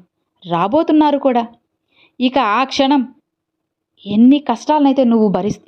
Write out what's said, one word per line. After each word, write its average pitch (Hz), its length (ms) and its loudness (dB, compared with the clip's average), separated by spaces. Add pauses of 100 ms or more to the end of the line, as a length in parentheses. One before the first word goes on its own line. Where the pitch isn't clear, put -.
(500)
రాబోతున్నారు 294 680 0
కూడా. 240 300 -2 (720)
ఇక 254 180 -2
ఆ 233 260 -2
క్షణం 269 500 -2 (920)
ఎన్ని 240 320 4
కష్టాలనైతే 277 680 0
నువ్వు 226 240 2
భరిస్-, 190 400 -4